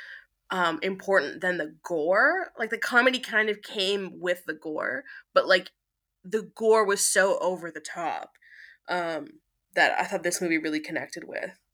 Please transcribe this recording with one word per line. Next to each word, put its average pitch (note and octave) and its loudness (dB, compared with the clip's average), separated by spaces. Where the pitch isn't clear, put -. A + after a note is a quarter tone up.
um, F3 0
important F#3+ 0
than F3+ -2
the D#3 -6
gore. G3+ 2
Like, A3 -4
the A3 -6
comedy B3 2
kind A3 0
of G#3 -4
came G3 -4
with F3+ -4
the D#3+ -6
gore, D#3 -6
but, D#3+ 4
like, F#3 4
the F#3 -6
gore A3 6
was G3 2
so F#3+ 4
over E3+ -4
the D#3 -12
top, D3+ -8
um, E3 -4
that D#3 6
I F3 2
thought F3+ -4
this F3 0
movie E3 2
really D#3 -2
connected D3+ -8
with - -10